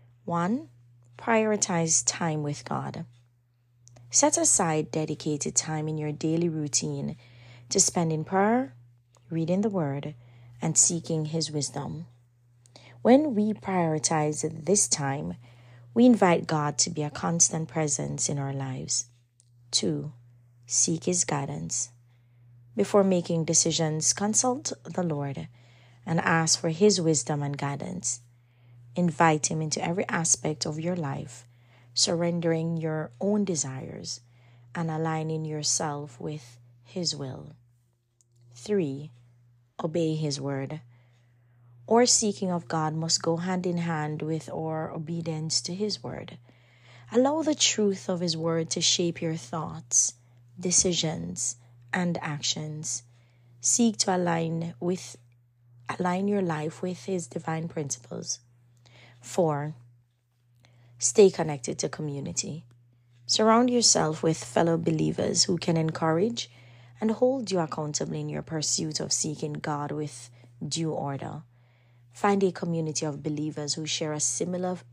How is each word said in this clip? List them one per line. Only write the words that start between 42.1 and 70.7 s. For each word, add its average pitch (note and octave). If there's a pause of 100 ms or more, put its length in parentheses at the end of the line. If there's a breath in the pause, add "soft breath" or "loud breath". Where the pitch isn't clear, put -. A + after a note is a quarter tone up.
of E3+
God D#3
must D#3+
go E3
hand F3+
in F3
hand D#3
with D#3
our D#3+
obedience D#3+
to F3
his G3+
word. - (760 soft breath)
Allow C4+
the D4
truth G3+
of F3+
his E3+
word E3
to F3
shape E3+
your E3
thoughts, - (440 soft breath)
decisions, F3 (380 soft breath)
and F3
actions. D3+ (580 soft breath)
Seek A#3
to F#3
align E3
with, F3+ (800)
align F3+
your G3+
life D#3+
with F3+
his F#3
divine E3
principles. - (840 soft breath)
Four, D#3 (1200 soft breath)
stay -
connected D#3
to D3+
community. D3+ (640)
Surround A3+
yourself E3
with D#3+
fellow E3
believers E3
who F3
can E3+
encourage E3 (480 soft breath)
and A3
hold B3+
you F#3+
accountable D#3
in D3+
your D3
pursuit D#3
of D3+
seeking D3+
God D3
with D3 (360 soft breath)
due D#3